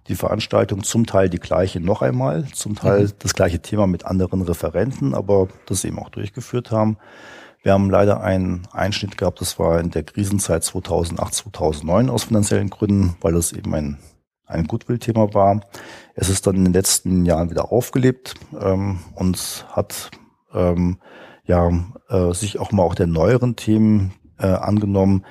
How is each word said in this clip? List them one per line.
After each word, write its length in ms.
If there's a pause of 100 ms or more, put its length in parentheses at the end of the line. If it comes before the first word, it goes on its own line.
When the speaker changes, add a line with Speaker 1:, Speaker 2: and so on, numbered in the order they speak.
Speaker 1:
die 80
Veranstaltung 680
zum 220
Teil 240
die 100
gleiche 400
noch 220
einmal, 520
zum 220
Teil 300
Speaker 2:
Mhm. 140
Speaker 1:
das 140
gleiche 260
Thema 280
mit 180
anderen 360
Referenten, 720
aber 320 (200)
das 180
eben 140
auch 100
durchgeführt 600
haben. 280 (640)
Wir 120
haben 160
leider 320
einen 500
Einschnitt 460
gehabt, 240
das 180
war 200
in 120
der 120
Krisenzeit 600
zweitausendacht, 720
zweitausendneun 760
aus 140
finanziellen 460
Gründen, 520
weil 120
das 180
eben 240
ein, 220 (480)
ein 200
Goodwill-Thema 680
war. 260 (560)
Es 140
ist 180
dann 80
in 80
den 100
letzten 520
Jahren 240
wieder 220
aufgelebt, 640 (220)
ähm, 420 (140)
und 560
hat, 400 (440)
ähm, 460 (440)
ja, 260 (380)
äh, 260
sich 260
auch 120
mal 120
auch 120
der 120
neueren 500
Themen, 560 (240)
äh, 100
angenommen, 840